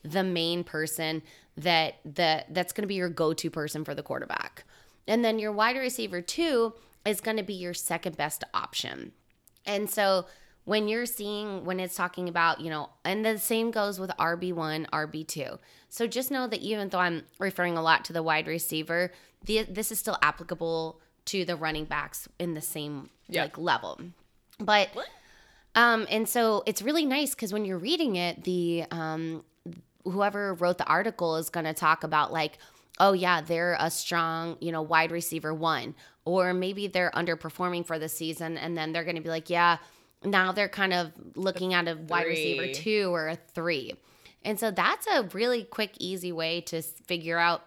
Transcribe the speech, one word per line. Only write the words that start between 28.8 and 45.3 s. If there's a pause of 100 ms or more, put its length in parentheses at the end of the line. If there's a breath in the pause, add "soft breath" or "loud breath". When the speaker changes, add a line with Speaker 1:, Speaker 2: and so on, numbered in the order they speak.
Speaker 1:
um, (600)
whoever
wrote
the
article
is
gonna
talk
about,
like, (420 loud breath)
"Oh,
yeah,
they're
a
strong,
you
know,
wide
receiver
one," (300 loud breath)
or
maybe
they're
underperforming
for
the
season,
and
then
they're
gonna
be
like,
"Yeah, (480 loud breath)
now
they're
kind
of (240)
looking
at
a
wide
receiver
Speaker 2:
Three.
Speaker 1:
two
or
a
three." (480 loud breath)
And
so
that's
a (100)